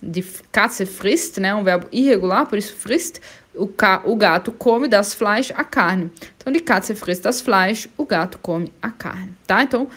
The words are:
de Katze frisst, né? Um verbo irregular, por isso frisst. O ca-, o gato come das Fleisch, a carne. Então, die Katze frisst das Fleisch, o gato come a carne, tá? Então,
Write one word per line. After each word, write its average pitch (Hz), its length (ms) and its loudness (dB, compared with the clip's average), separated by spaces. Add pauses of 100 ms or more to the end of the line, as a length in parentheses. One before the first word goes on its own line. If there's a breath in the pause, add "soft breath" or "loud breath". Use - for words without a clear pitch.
de 170 200 -6 (300)
Katze 208 340 0
frisst, 208 520 -2
né? 196 180 0
Um 208 80 -2
verbo 180 280 2
irregular, 226 540 4
por 254 120 -2
isso - 180 -6
frisst. - 440 -4 (360 loud breath)
O 196 120 -2
ca-, 190 380 2
o 226 100 2
gato 185 360 2
come 247 360 2
das 202 260 4
Fleisch, 220 420 0
a 285 80 -4
carne. 180 480 0 (260 loud breath)
Então, - 140 -6
die 330 80 2
Katze 214 340 0
frisst 180 300 -6
das 247 180 -2
Fleisch, 202 560 0
o 294 80 -4
gato 185 340 -2
come 170 320 -4 (100)
a 226 80 -4
carne, 185 440 -12 (140)
tá? 214 160 4
Então, 262 340 -2